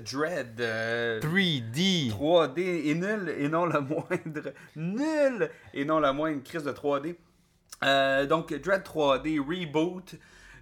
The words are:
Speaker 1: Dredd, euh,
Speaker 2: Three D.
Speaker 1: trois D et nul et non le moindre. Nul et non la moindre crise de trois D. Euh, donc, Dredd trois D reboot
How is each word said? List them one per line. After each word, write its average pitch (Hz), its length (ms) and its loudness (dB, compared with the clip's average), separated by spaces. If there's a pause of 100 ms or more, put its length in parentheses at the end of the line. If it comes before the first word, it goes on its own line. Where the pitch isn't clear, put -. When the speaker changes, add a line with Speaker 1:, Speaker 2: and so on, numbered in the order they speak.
Speaker 1:
Dredd, 123 580 -4
euh, 113 600 0
Speaker 2:
Three 160 420 2
D. 151 480 0
Speaker 1:
trois 151 380 4
D 170 380 -2
et 151 100 2
nul 185 420 -4
et 143 100 0
non 165 180 0
le 151 160 2
moindre. 147 720 -4 (220)
Nul 240 760 0 (240)
et 139 120 -2
non 156 140 2
la 139 120 4
moindre 147 320 -2
crise 165 200 -8
de 139 80 -4
trois 143 280 -2
D. 170 180 -8 (680)
Euh, 139 420 4
donc, 160 280 0
Dredd 185 300 0
trois 139 360 2
D 151 200 0
reboot 165 760 -2 (460)